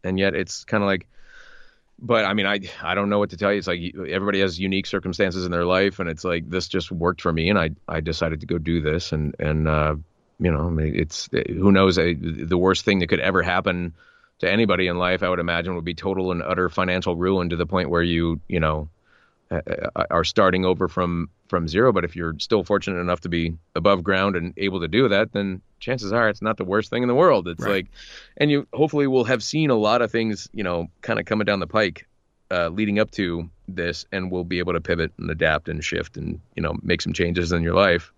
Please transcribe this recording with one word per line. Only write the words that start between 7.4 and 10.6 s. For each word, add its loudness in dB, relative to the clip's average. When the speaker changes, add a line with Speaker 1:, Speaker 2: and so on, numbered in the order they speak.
Speaker 1:
And 4
I, 0
I -4
decided -2
to -14
go -2
do 0
this. -2
And, -2
and, 0
uh, 2
you 2
know, 0